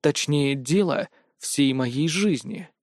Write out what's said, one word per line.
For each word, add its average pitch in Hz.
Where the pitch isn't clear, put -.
Точнее, 143
дело — 160
всей 135
моей 131
жизни. 175